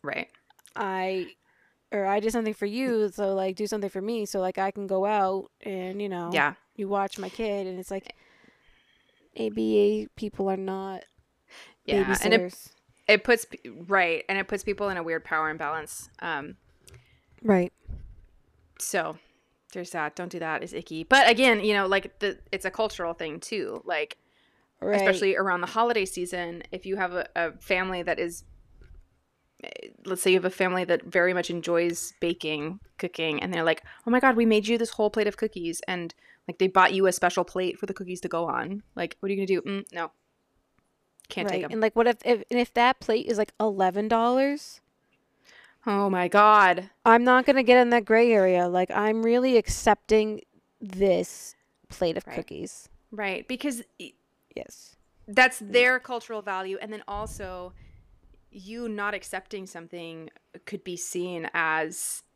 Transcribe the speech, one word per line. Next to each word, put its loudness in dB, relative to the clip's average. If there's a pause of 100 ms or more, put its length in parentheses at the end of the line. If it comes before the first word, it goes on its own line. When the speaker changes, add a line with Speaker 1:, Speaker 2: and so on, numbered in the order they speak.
Speaker 1:
Right. -8 (460)
Speaker 2:
I, -4 (580)
or -2
I 0
did -2
something -2
for -6
you, 0
so, -2
like, -2
do -4
something -4
for -8
me -4
so, -6
like, -4
I -2
can -10
go 0
out 0 (100)
and, -8
you -6
know, -6
Speaker 1:
Yeah. 2 (200)
Speaker 2:
you -8
watch -2
my -8
kid. -6
And -10
it's -14
like, -10 (1200)
A -4
B 0
A 2 (120)
people -4
are -2
not -8 (800)
Speaker 1:
Yeah, 0
and 2
it, 4
Speaker 2:
babysitters. -12 (360)
Speaker 1:
it 6
puts 2
pe-, -18 (100)
right, 0
and -2
it -6
puts -6
people -4
in -4
a -6
weird -4
power -2
imbalance. -8 (120)
Um, -8 (840)
Speaker 2:
Right. 2 (1040)
Speaker 1:
so -6 (560)
there's -12
that. -6
Don't -8
do -10
that. -6
It's -12
icky. -10
But 6
again, 4
you 0
know, 2
like, -2
the, -4 (140)
it's -8
a -4
cultural -4
thing -10
too. -8
Like, -4 (680)
Speaker 2:
Right. 0
Speaker 1:
especially 2
around 0
the 6
holiday 0
season, -8 (100)
if -10
you -4
have -2
a, -4
a -2
family -2
that -2
is, -6 (1160)
eh, -16 (380)
let's -4
say 4
you 6
have 0
a 2
family 0
that 0
very 2
much -2
enjoys -2
baking, -4 (160)
cooking, -4
and -6
they're -2
like, 0 (240)
"Oh -2
my 4
God, 4
we 4
made 4
you 2
this -2
whole 0
plate 0
of -4
cookies," -6
and, -6 (340)
like, -10
they 4
bought 6
you 4
a 6
special 2
plate -4
for -8
the -10
cookies -10
to -8
go -2
on. -6 (140)
Like, -8
what -4
are 0
you -2 (100)
gonna -
do? 0
Mm, -8
no. -8 (1160)
Can't -6
take -2
Speaker 2:
Right. -4
Speaker 1:
'em. -10
Speaker 2:
And, -4
like, 0
what 4
if, 2
if, 2
and 0
if 0
that 2
plate -2
is, 0
like, -2
eleven 0
dollars? 0 (1080)
Speaker 1:
Oh 2
my 2
God. 8 (160)
Speaker 2:
I'm 8
not 8
gonna 6
get 8
in 6
that 4
gray 6
area. 6
Like, 0
I'm 0
really 4
accepting 2 (400)
this 0 (360)
plate -2
of -8
Speaker 1:
Right. -10
Speaker 2:
cookies. -12 (220)
Speaker 1:
Right. -6
Because -6 (160)
e- -18 (420)
Speaker 2:
Yes. -16 (320)
Speaker 1:
that's 4
Speaker 2:
Mm. -14
Speaker 1:
their 4
cultural -10
value. -6
And -12
then -12
also, -12 (800)
you -12
not -6
accepting -10
something -14 (380)
could -10
be -10
seen -6
as -2 (140)